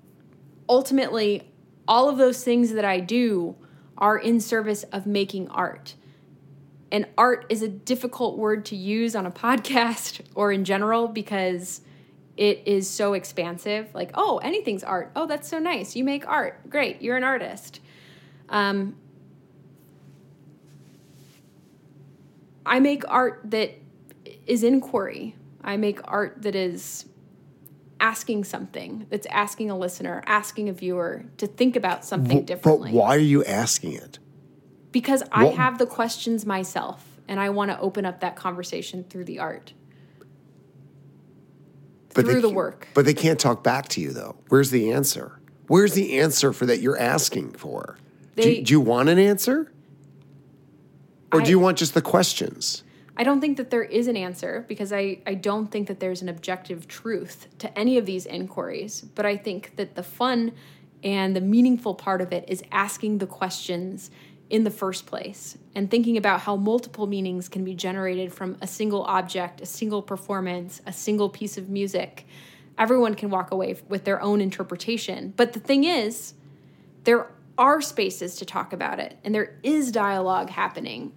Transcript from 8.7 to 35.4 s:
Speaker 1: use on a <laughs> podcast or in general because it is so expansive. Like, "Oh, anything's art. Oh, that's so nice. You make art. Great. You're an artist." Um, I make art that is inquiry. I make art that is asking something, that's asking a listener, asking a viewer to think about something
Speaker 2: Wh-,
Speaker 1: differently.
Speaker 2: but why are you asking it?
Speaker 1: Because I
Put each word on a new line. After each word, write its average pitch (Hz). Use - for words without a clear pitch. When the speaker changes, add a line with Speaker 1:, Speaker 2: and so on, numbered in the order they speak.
Speaker 1:
use 220
on 190
a 180
<laughs> -
podcast 233
or 202
in 196
general 214
because 190
it 208
is 196
so 202
expansive. 185
Like, -
"Oh, 370
anything's 254
art. -
Oh, 311
that's 302
so 330
nice. 311
You 254
make 277
art. -
Great. -
You're 247
an 254
artist." 240
Um, 202
I 254
make 285
art 247
that 220
is 233
inquiry. 233
I 202
make 208
art 208
that 202
is 185
asking 220
something, -
that's 202
asking 208
a 190
listener, 180
asking 208
a 190
viewer 180
to 208
think 247
about 190
something 139
Speaker 2:
Wh-, -
Speaker 1:
differently. 151
Speaker 2:
but 117
why 117
are -
you 143
asking 98
it? -
Speaker 1:
Because 262
I 220